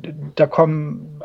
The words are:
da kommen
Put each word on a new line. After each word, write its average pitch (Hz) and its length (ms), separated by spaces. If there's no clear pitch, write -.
da 151 120
kommen 151 760